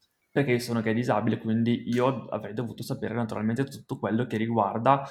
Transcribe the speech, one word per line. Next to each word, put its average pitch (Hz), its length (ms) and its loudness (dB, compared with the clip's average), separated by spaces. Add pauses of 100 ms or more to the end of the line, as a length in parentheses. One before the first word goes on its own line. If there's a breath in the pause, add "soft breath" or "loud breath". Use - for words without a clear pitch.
(320)
Perché 135 220 2
io 120 60 4
sono 117 220 -2
gay 110 140 0
disabile, 123 420 2
quindi 117 520 0
io 123 360 2
avrei 107 300 -6
dovuto 120 260 -6
sapere 113 320 -6
naturalmente 113 520 -2
tutto - 340 -10
quello 110 260 0
che 113 120 -2
riguarda 113 720 2